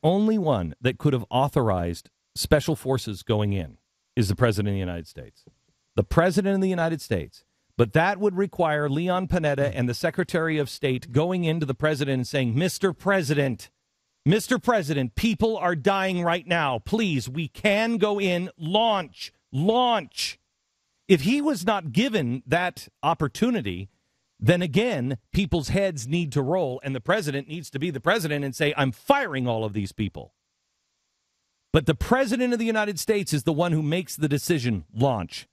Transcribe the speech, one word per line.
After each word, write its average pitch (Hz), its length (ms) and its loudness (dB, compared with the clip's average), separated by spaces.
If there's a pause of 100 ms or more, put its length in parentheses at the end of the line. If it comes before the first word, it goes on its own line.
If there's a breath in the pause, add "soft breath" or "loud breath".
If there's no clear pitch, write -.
only 208 380 4
one 104 420 0
that 123 160 0
could 147 160 2
have 117 160 -2
authorized 104 800 0 (240)
special - 420 0
forces 123 480 -4
going 104 300 0
in 82 240 -6 (380)
is 110 140 2
the 101 60 0
president 104 340 2
of 101 40 -2
the 98 60 -2
United 87 280 -6
States. - 380 -20 (500)
The - 80 2
president 185 520 2
of 190 60 2
the 190 80 2
United 165 320 -2
States. - 420 -6 (340)
But 113 160 2
that 180 260 2
would 202 180 0
require 151 520 0
Leon 180 380 0
Panetta 143 480 0
and 123 120 0
the 120 60 0
Secretary 160 640 -2
of 143 140 -2
State 131 400 -4
going 175 320 0
into 160 240 0
the 131 80 -2
president 143 400 0
and 123 120 -2
saying, 123 280 0
"Mister 180 380 0
President, 143 760 0 (560)
Mister 220 320 2
President, 151 580 0
people 220 420 0
are 175 180 0
dying 190 480 0
right 170 240 0
now. 147 320 0
Please, 170 500 -2
we 151 200 -6
can 220 480 0
go 202 220 0
in. 180 380 0
Launch, 190 720 -2 (200)
launch." 214 880 0 (680)
If 175 140 6
he 247 200 2
was 262 240 0
not 185 260 -2
given 151 560 0
that 170 400 -2 (160)
opportunity, 147 840 -2 (500)
then 175 220 2
again, 151 560 -2 (140)
people's 170 380 -2
heads 160 380 -4
need 160 260 -4
to 147 80 -2
roll, 135 420 -4
and 135 120 -6
the 120 60 -8
president 151 460 -2
needs 151 220 -12
to 135 100 -10
be 170 100 -4
the 143 120 -6
president 160 440 0
and 131 100 -6
say, 147 220 0
"I'm 135 160 2
firing 180 540 0
all 113 180 0
of 104 80 -4
these 101 180 -4
people." 82 420 -8 (1400)
But 156 140 4
the 151 80 4
president 247 580 2
of 233 60 0
the 233 60 -2
United 208 360 -2
States 208 320 -2
is 143 100 0
the 170 80 0
one 165 220 0
who 156 100 0
makes 165 320 -4
the 151 140 -2
decision, 123 640 -2
"Launch, 113 600 -2